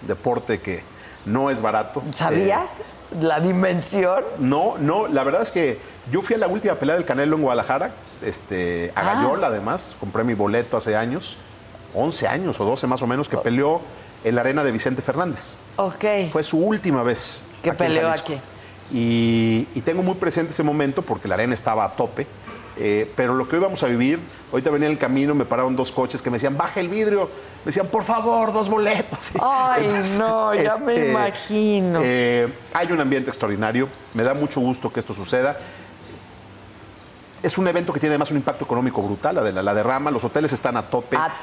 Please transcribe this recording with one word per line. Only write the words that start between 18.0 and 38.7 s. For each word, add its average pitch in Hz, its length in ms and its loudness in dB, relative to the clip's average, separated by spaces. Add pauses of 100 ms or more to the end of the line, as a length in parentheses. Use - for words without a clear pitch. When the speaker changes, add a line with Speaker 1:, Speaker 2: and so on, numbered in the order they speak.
Speaker 1:
Jalisco. 156 240 -2
Speaker 2:
aquí. 139 80 -8 (500)
Speaker 1:
Y, 117 840 2
y 127 60 -4
tengo 170 220 0
muy 185 120 2
presente 165 360 0
ese 156 120 0
momento 147 400 2
porque - 240 -4
la 92 80 0
arena 117 180 2
estaba 110 320 0
a 95 100 -2
tope. 135 320 -2 (540)
Eh, 107 340 2
pero 123 200 2
lo 127 120 0
que 160 100 0
hoy 175 40 4
vamos 190 220 0
a 139 40 4
vivir, 127 320 2 (320)
ahorita 135 180 2
venía 147 180 2
en 151 60 2
el 151 60 -4
camino, 139 360 2
me 135 80 4
pararon 127 320 0
dos 127 160 -2
coches 127 300 -2
que - 80 -2
me 123 80 0
decían, 139 200 0
"Baja 170 220 -2
el 175 80 -2
vidrio". 208 380 2
Me - 400 -12
decían, 180 220 0
"Por 214 180 0
favor, 226 480 2
dos 208 160 0
boletos". 214 680 0
<laughs> - 60 0
Speaker 2:
Ay, 254 440 2
Speaker 1:
Entonces, 202 320 2
Speaker 2:
no, 220 380 2
ya 208 220 4
me 233 180 0
Speaker 1:
este, 233 140 2
Speaker 2:
imagino. 208 960 2
Speaker 1:
eh, 120 440 4 (260)
hay 175 180 0
un 165 100 2
ambiente 131 280 2
extraordinario. 113 600 0 (240)
Me 113 100 0
da 127 100 4
mucho 143 280 -2
gusto 123 320 0
que 117 80 -2
esto 107 120 -6
suceda. 127 440 0 (1800)
Es 170 160 0
un 190 120 2
evento 175 240 0
que 147 80 -2
tiene 151 140 4
además 143 160 0
un 151 60 2
impacto 139 280 -2
económico 123 360 0